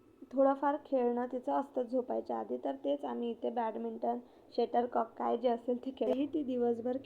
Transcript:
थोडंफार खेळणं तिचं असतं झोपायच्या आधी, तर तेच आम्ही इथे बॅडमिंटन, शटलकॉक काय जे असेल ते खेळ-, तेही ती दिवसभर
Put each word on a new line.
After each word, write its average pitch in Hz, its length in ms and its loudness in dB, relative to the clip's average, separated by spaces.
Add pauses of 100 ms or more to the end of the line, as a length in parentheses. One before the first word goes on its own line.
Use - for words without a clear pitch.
(340)
थोडंफार 277 420 4
खेळणं 247 500 0
तिचं 254 260 -4
असतं 277 320 0
झोपायच्या 240 540 -2
आधी, 226 200 -4
तर 262 140 -4
तेच 277 340 -2
आम्ही 240 240 -4
इथे 233 200 -2
बॅडमिंटन, 226 680 -2 (400)
शटलकॉक 240 500 2 (100)
काय 240 200 0
जे 233 120 4
असेल 240 360 -2
ते 269 120 -6
खेळ-, 247 160 2
तेही 269 120 0
ती 294 180 -2
दिवसभर 240 600 2